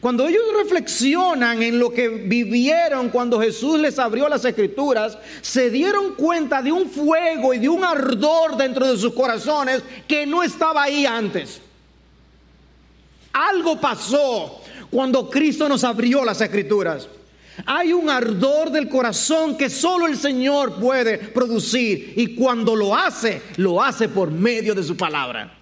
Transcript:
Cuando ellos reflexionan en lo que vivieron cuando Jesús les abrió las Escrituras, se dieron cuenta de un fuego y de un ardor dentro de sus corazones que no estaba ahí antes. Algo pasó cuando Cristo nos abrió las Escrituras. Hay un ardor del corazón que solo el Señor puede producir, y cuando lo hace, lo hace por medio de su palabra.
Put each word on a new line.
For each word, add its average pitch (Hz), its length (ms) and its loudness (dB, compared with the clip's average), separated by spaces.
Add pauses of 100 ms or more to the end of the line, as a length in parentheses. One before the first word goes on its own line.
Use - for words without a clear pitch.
Cuando 247 260 2
ellos 381 160 2 (140)
reflexionan 294 1040 0
en 233 160 2
lo 240 140 2
que 240 160 0
vivieron 240 1000 0
cuando 240 300 0
Jesús 233 380 0
les 302 200 0
abrió 247 280 0
las 277 180 0
Escrituras, 220 760 0 (240)
se 247 260 0
dieron 381 460 0
cuenta 294 480 0
de 277 100 0
un 349 160 0
fuego 302 640 0
y 254 60 0
de 233 100 2
un 370 160 2
ardor 302 720 2
dentro 262 340 2
de 247 60 2
sus 226 160 -2
corazones 262 680 0 (260)
que 294 180 0
no 330 160 0
estaba 311 420 0
ahí 285 200 0
antes. 208 560 -4 (1700)
Algo 330 440 0
pasó 240 840 -2 (280)
cuando 254 380 0
Cristo 302 400 0
nos 269 160 2
abrió 247 400 2
las 220 160 -2
Escrituras. 190 680 0 (600)
Hay 320 260 0
un 339 160 2
ardor 269 640 0
del 294 180 -2
corazón 285 680 0
que 277 120 0
solo 349 380 0
el 302 100 0
Señor 262 640 0
puede 240 380 0
producir, 226 1000 -2
y 233 180 0
cuando 233 400 2
lo 214 220 0
hace, 233 460 -2 (160)
lo 185 240 2
hace 254 260 0
por 185 220 0
medio 208 440 0
de 190 80 -2
su 165 140 -4
palabra. 127 640 -4